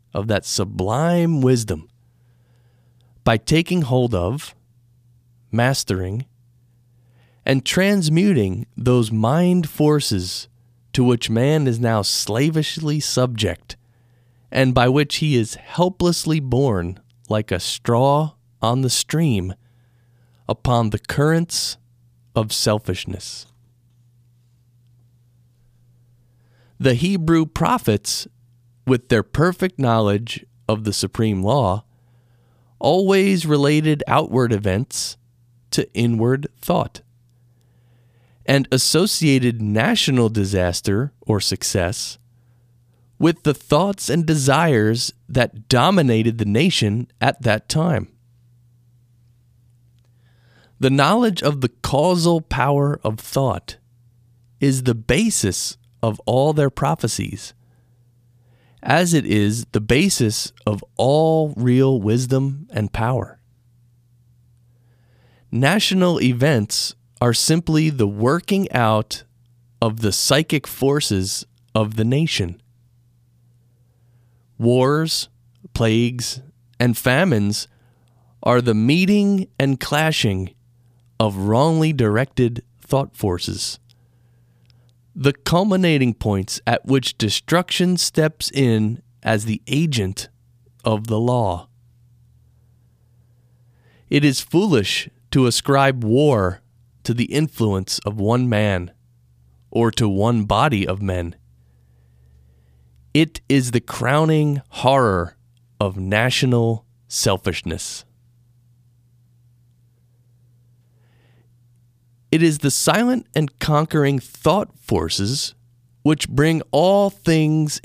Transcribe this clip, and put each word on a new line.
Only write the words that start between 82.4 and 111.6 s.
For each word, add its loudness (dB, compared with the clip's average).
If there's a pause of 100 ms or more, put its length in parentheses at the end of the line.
thought -4
forces, -6 (1400)
the 0
culminating 0
points -4
at -2
which -2
destruction -2
steps -2
in 0 (220)
as -2
the -4
agent -4 (560)
of -2
the -2
law. -2 (2500)
It 0
is 0
foolish -2 (220)
to 2
ascribe 0
war 0 (460)
to -2
the -2
influence -2
of -8
one 0
man 0 (800)
or 2
to 0
one 0
body 2
of -6
men. -6 (1800)
It 0
is 0
the 0
crowning 0
horror 0 (420)
of -2
national 0 (220)
selfishness. -4 (4000)